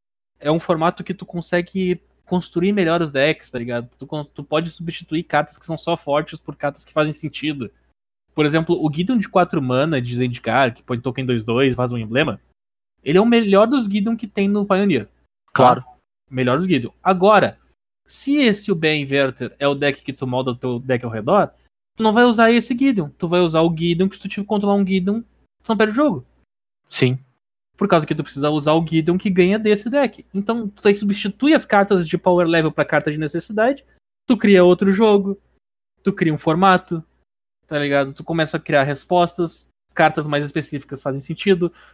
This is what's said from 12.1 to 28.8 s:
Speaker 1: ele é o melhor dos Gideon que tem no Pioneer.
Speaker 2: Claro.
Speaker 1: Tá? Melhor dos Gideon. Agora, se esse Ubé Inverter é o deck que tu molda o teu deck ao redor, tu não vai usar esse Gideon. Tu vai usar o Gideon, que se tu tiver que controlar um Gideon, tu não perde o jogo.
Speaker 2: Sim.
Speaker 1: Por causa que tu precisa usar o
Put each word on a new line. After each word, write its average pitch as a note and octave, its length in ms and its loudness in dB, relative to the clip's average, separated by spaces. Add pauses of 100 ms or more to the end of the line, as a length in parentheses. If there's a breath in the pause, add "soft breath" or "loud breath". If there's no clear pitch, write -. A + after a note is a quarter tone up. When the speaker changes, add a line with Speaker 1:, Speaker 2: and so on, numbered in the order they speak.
Speaker 1:
ele D#3 160 2
é - 20 6
o A3+ 60 2
melhor A3+ 400 4
dos B3 200 0
Gideon G#3 300 -2
que A3+ 100 -12
tem G3 220 -2
no G3+ 160 0
Pioneer. F#3+ 440 0 (440)
Speaker 2:
Claro. B2 300 4
Speaker 1:
Tá? - 60 -20 (420)
Melhor B2+ 280 0
dos F#3 80 -4
Gideon. C3 260 -2 (100)
Agora, F#3 560 2 (480)
se - 300 -4
esse A3 340 0
Ubé D#3+ 260 0
Inverter C3+ 640 -2
é C#3+ 80 -2
o C#3+ 80 2
deck C#3+ 280 -2
que C#3 100 -10
tu C3 140 -8
molda B2+ 260 -4
o A#2+ 40 -6
teu B2 220 -6
deck B2 260 -4
ao A#2 60 -6
redor, C#3 400 0 (460)
tu A3+ 60 -6
não A3 100 2
vai A#3+ 120 4
usar A#3 280 4
esse A#3+ 240 0
Gideon. A#3 320 0 (100)
Tu F3 100 -6
vai F3 120 2
usar D#3+ 220 2
o E3+ 140 2
Gideon, E3+ 320 0
que - 80 -8
se - 60 -20
tu G3 60 -12
tiver G3+ 160 -8
que - 40 -14
controlar G3+ 280 0
um G3 100 0
Gideon, F#3+ 360 -2 (400)
tu - 60 -14
não A3 80 0
perde G#3+ 160 2
o A3 40 -4
jogo. B3+ 280 0 (640)
Speaker 2:
Sim. C3 300 0 (580)
Speaker 1:
Por G3+ 120 -2
causa E3 180 2
que D#3 80 -6
tu D3+ 80 -6
precisa C#3+ 280 -4
usar D3+ 240 0
o E3 120 0